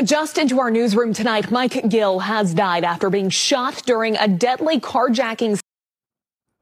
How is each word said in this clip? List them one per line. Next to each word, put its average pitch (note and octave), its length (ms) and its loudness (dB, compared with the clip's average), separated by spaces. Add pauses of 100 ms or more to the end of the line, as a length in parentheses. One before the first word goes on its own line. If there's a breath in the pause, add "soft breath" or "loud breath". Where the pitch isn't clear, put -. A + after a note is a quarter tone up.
just D4+ 340 0
into C4 220 2
our B3 100 2
newsroom A3+ 440 2
tonight. G#3+ 380 -2
Mike B3 380 0
Gill G3 300 2
has G3+ 340 -2
died F3 300 0
after F3 260 0
being F#3+ 200 0
shot B3+ 560 -2
during A3+ 320 0
a G#3+ 100 2
deadly B3 520 0
carjacking. A3+ 800 0 (1040)